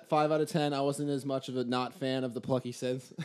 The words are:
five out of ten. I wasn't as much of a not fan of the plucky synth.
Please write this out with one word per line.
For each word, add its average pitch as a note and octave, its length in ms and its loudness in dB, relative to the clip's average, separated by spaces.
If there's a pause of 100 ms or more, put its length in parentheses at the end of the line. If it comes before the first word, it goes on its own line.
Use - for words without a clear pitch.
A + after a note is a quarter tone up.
five D3+ 240 4
out D#3 100 4
of D3+ 80 0
ten. D3 240 2
I C#3 80 0
wasn't C#3+ 300 0
as C3+ 140 -2
much C3+ 240 -2
of B2+ 80 -4
a B2+ 80 0
not B2 280 0
fan C3 300 0
of B2 100 -4
the A#2+ 80 -6
plucky B2 320 0
synth. C3 300 -2 (220)